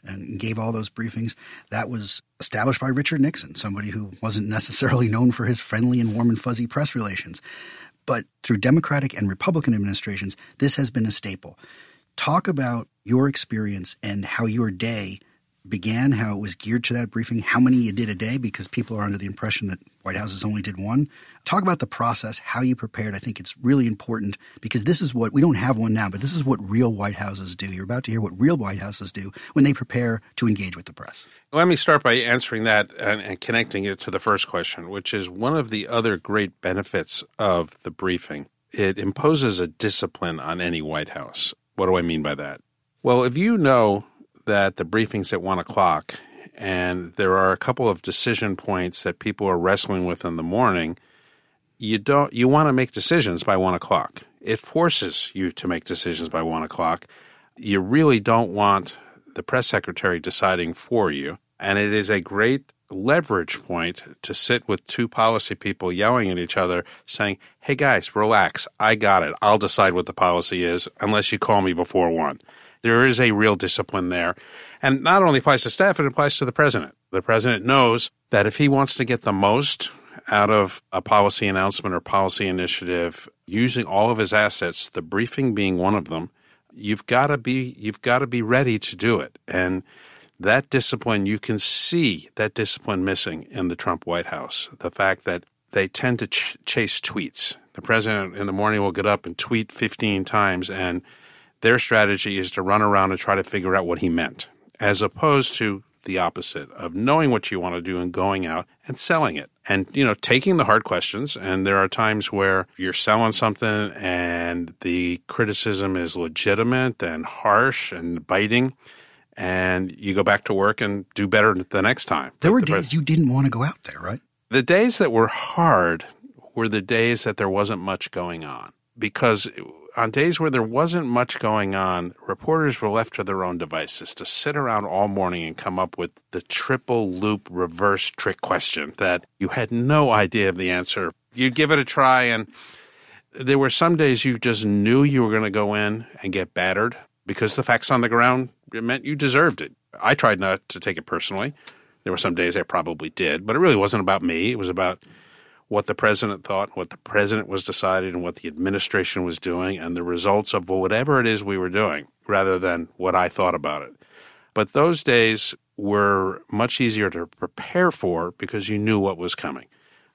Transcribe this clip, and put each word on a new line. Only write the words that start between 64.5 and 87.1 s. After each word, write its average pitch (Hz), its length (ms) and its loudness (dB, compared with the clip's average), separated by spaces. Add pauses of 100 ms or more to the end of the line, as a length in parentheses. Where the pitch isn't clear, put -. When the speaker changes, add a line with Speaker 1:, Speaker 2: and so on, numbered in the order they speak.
Speaker 2:
with 101 200 -2
two 117 200 -2
policy 113 480 0
people 92 380 -4
yelling 107 360 2
at 90 100 -2
each 87 180 -4
other, 90 280 0 (220)
saying, 101 320 -2 (220)
"Hey 143 160 -2
guys, 127 400 2
relax. 107 500 2 (140)
I 110 160 4
got 101 260 6
it. 76 180 -2
I'll 107 180 6
decide 98 340 4
what 87 140 0
the 90 60 -10
policy 87 520 2
is 87 240 -2 (120)
unless 104 300 2
you 104 80 -2
call 104 220 4
me 95 120 0
before 87 380 0
one." 76 300 -2 (420)
There 113 240 6
is 123 140 4
a 120 120 4
real 104 240 4
discipline 92 520 -2
there. 87 260 -2 (460)
And 135 220 2
not 180 200 6
only 147 180 6
applies 135 240 4
to - 60 0
staff, 190 300 2
it 147 60 2
applies 143 320 0
to 139 80 -2
the 127 60 -2
president. 117 420 2 (160)
The 92 100 0
president 113 460 2
knows 123 440 4 (200)
that 101 160 4
if - 100 -2
he 147 120 4
wants 139 260 2
to 131 100 -2
get 117 160 -2
the 104 140 -2
most 107 560 2 (380)
out 104 200 4
of 104 320 2 (100)
a 92 120 -4
policy 104 440 2
announcement 95 480 0
or 85 60 -2
policy 98 460 0
initiative, 87 840 -4 (160)
using 117 400 0
all 104 260 2
of 113 60 2
his 107 160 2
assets, 104 560 0
the 90 140 -8
briefing 110 520 -2
being 98 220 0
one 95 180 2
of 87 140 -2
them, 82 220 -6 (420)
you've 104 320 -6
gotta 139 320 2